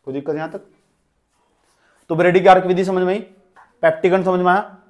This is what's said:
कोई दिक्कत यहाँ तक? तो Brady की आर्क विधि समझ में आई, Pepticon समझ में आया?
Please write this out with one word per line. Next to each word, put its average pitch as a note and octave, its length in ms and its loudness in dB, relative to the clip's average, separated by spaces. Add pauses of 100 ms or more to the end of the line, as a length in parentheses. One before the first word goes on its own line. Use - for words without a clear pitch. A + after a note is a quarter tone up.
कोई C3+ 100 -12
दिक्कत C#3+ 200 -8
यहाँ D#3+ 160 -8
तक? - 100 -14 (1500)
तो D3 60 -6
Brady F3 260 2
की F3 60 2
आर्क F#3 200 6
विधि F#3 180 0
समझ F#3 180 -2
में F3+ 120 -2
आई, G#3+ 60 -6 (640)
Pepticon F3 400 0
समझ F3+ 180 -2
में F3+ 120 2
आया? G#3 260 -4 (120)